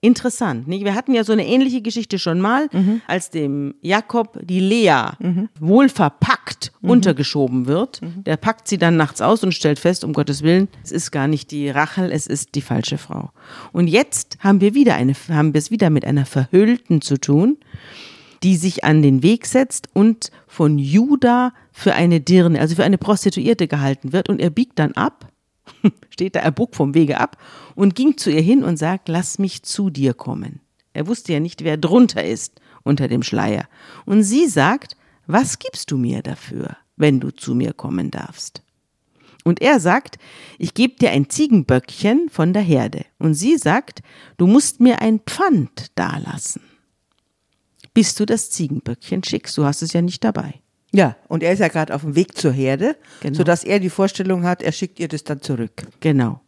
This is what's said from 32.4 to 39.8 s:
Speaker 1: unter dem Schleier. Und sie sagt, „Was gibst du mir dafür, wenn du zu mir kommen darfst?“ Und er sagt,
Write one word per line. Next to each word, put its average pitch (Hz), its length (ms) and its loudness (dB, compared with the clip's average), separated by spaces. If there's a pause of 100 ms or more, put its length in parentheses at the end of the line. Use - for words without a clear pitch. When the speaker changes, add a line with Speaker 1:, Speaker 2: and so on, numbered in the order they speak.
Speaker 1:
unter 139 240 0
dem 123 160 -2
Schleier. 104 440 -2 (380)
Und 208 200 2
sie 269 240 2
sagt, 180 480 0 (320)
„Was 226 320 0
gibst - 320 -10
du 143 60 -2
mir 123 240 -2
dafür, - 540 -12 (200)
wenn 147 240 2
du 135 100 -8
zu - 240 -8
mir - 180 -2
kommen - 380 -8
darfst?“ - 520 -14 (840)
Und 170 180 0
er 277 160 4
sagt, 180 400 -2 (400)